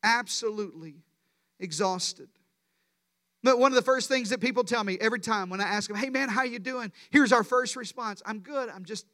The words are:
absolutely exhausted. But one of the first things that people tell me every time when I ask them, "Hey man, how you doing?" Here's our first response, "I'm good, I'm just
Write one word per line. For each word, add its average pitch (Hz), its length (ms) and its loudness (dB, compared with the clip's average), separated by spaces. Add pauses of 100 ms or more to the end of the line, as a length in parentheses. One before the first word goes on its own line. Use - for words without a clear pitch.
absolutely 208 920 -2 (640)
exhausted. 180 680 -2 (1120)
But 247 160 6
one 262 120 8
of 262 60 2
the 240 60 4
first 262 260 2
things 247 220 0
that 240 100 -2
people 240 240 0
tell 226 180 -2
me 190 180 -4
every 220 200 0
time 202 280 -2
when 190 120 -6
I 202 40 0
ask 202 240 -2
them, 208 80 -8
"Hey 262 140 -4
man, 262 180 -2
how 233 140 0
you 240 160 -6
doing?" 240 340 -8 (180)
Here's 269 220 6
our 233 120 6
first 247 320 0
response, 226 500 -10
"I'm 214 140 -8
good, 262 280 -6
I'm 190 160 -14
just 190 300 -10